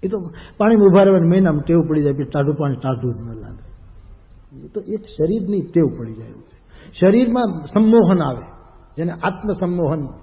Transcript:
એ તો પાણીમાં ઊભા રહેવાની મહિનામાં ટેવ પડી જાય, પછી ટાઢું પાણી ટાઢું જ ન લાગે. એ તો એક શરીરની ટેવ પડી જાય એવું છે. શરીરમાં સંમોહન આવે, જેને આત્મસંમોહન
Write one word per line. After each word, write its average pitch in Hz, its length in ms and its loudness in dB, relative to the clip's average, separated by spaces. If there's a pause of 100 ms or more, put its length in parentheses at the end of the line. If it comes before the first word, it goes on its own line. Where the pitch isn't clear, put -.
એ 190 40 -4
તો 208 100 -6 (400)
પાણીમાં 208 300 6
ઊભા 196 160 6
રહેવાની 190 240 4
મહિનામાં 170 340 2
ટેવ 170 280 2
પડી 151 140 0
જાય, 143 100 0
પછી 139 100 -4
ટાઢું 143 320 -2
પાણી 143 200 -4
ટાઢું 123 380 -6
જ - 40 -10
ન 113 240 -14
લાગે. - 260 -18 (960)
એ - 20 -18
તો 208 140 -10
એક 202 200 -8
શરીરની 185 600 -4
ટેવ 147 380 0
પડી 113 140 -12
જાય 110 140 -18
એવું - 160 -20
છે. - 460 -20 (100)
શરીરમાં 233 460 2
સંમોહન 196 760 2
આવે, 131 240 -6 (520)
જેને 160 140 -6
આત્મસંમોહન 175 960 -4 (160)